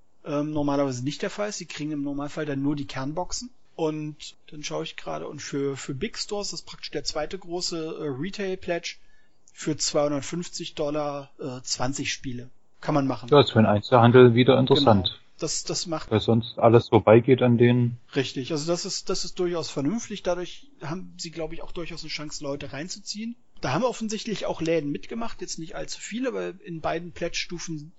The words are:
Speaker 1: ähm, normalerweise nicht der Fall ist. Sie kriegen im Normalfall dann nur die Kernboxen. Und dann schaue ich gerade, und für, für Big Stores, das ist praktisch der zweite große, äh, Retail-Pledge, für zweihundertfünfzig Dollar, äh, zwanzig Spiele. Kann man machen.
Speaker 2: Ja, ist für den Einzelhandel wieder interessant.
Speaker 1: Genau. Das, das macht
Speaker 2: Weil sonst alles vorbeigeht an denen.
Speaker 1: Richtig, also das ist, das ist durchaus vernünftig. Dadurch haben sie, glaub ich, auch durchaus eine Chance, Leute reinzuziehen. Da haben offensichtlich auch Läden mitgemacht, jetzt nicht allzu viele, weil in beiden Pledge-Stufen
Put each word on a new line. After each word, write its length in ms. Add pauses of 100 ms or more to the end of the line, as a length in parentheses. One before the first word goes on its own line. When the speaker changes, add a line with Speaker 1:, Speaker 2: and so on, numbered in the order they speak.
(240)
Speaker 1:
ähm, 280
normalerweise 520
nicht 160
der 80
Fall 220
ist. 80
Sie 80
kriegen 260
im 100
Normalfall 440
dann 160
nur 140
die 100
Kernboxen. 640 (260)
Und 600 (140)
dann 120
schaue 220
ich 120
gerade, 320
und 140
für, 340
für 180
Big 220
Stores, 340
das 100
ist 60
praktisch 260
der 120
zweite 340
große, 380
äh, 320 (100)
Retail-Pledge, 800 (560)
für 240
zweihundertfünfzig 1000
Dollar, 640
äh, 240
zwanzig 480
Spiele. 380 (320)
Kann 140
man 120
machen. 240
Speaker 2:
Ja, 100
ist 100
für 80
den 80
Einzelhandel 680
wieder 240
interessant. 500
Speaker 1:
Genau. 100 (220)
Das, 220
das 240
macht 240
Speaker 2:
Weil 80
sonst 400
alles 300
vorbeigeht 540
an 160
denen. 400 (180)
Speaker 1:
Richtig, 340
also 160
das 180
ist, 240
das 160
ist 140
durchaus 320
vernünftig. 540
Dadurch 440 (140)
haben 340
sie, 140
glaub 220
ich, 100
auch 80
durchaus 320
eine 80
Chance, 320
Leute 300
reinzuziehen. 640 (240)
Da 120
haben 120
offensichtlich 640
auch 140
Läden 300
mitgemacht, 500
jetzt 200
nicht 160
allzu 240
viele, 340
weil 300
in 160
beiden 320
Pledge-Stufen 880